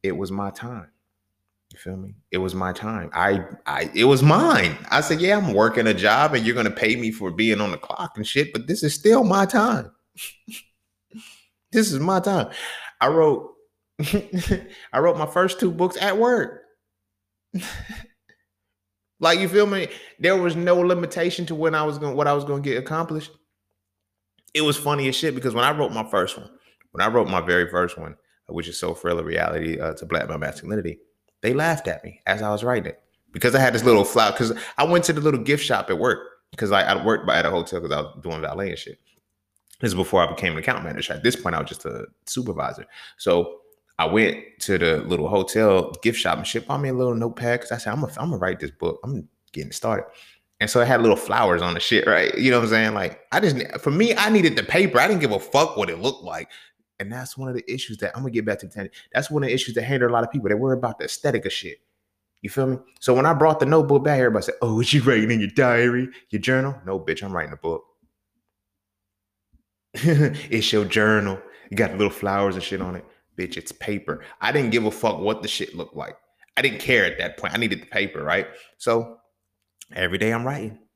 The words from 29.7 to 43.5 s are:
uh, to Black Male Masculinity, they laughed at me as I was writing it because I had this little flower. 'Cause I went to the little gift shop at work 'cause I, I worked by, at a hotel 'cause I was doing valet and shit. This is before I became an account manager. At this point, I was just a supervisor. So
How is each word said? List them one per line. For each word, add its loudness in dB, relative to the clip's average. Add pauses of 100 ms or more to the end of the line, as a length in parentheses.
uh, -6
to -14
Black -4
Male -8
Masculinity, -8 (440)
they 0
laughed -2
at -8
me -18
as -2
I -2
was -2
writing -2
it -18 (320)
because 2
I 4
had 4
this 0
little 8
flower. 2
'Cause -2 (240)
I 4
went 4
to 2
the 0
little 2
gift 0
shop -2
at 0
work 0 (360)
'cause -2
I, 6
I 0
worked 0
by, 4
at 2
a 2
hotel -4
'cause -6
I -2
was -10
doing -8
valet -6
and -10
shit. -16 (840)
This 0
is -2
before 4
I -6
became -4
an -6
account -2
manager. -8
At -10
this 2
point, -4
I -2
was -6
just -16
a -10 (180)
supervisor. -8 (320)
So 0 (400)